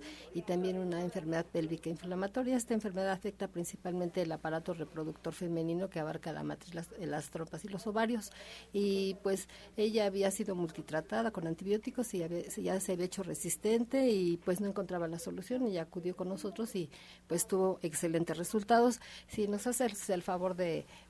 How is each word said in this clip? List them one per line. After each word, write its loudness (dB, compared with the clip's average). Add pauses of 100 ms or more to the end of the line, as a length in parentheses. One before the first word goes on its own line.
(360)
y -2
también 0
una 0
enfermedad 0
pélvica -2
inflamatoria. -2
Esta 0
enfermedad 0
afecta -2
principalmente -2
el 0
aparato -2
reproductor -6
femenino 0
que -6
abarca -4
la -4
matriz, -6
las, -6 (100)
las -4
trompas -8
y -10
los -6
ovarios. 0 (420)
Y 2
pues 0 (260)
ella 4
había 4
sido 0
multitratada 0
con -2
antibióticos 0
y 0
había, -2
ya 0
se 0
había 2
hecho -4
resistente 2
y 6
pues 0
no 0
encontraba -2
la -4
solución -2
y 0
acudió -4
con -4
nosotros -4
y -2 (340)
pues 0
tuvo 4
excelentes 0
resultados. 6 (280)
Si 0
nos 0
hace 2
el, 0 (160)
el 2
favor 0
de, 0 (240)